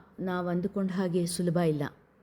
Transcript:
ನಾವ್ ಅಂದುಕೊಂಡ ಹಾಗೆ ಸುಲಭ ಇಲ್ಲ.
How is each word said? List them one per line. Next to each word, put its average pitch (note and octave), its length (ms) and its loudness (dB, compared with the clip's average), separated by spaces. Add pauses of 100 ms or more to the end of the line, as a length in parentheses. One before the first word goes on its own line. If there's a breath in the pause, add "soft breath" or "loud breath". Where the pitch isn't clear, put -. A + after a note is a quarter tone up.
(200)
ನಾವ್ F3+ 280 -2
ಅಂದುಕೊಂಡ F#3 440 0
ಹಾಗೆ F3+ 340 0
ಸುಲಭ F3 320 0
ಇಲ್ಲ. D#3 260 2 (400)